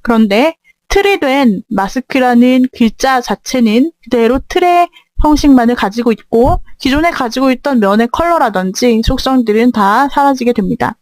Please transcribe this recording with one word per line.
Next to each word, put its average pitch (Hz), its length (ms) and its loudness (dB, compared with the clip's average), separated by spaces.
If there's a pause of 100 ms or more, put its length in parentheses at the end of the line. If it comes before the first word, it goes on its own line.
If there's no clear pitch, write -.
그런데 226 540 0 (320)
틀이 392 320 0
된 262 500 0
마스크라는 254 1000 0
글자 254 480 0
자체는 240 720 -2 (120)
그대로 233 440 0
틀의 349 420 0 (340)
형식만을 269 520 4
가지고 233 360 -2
있고 233 500 0 (160)
기존에 302 340 0
가지고 262 400 -2
있던 254 280 -2
면의 214 320 0
컬러라든지 233 920 0
속성들은 247 680 0
다 220 380 0
사라지게 269 420 0
됩니다. - 500 -4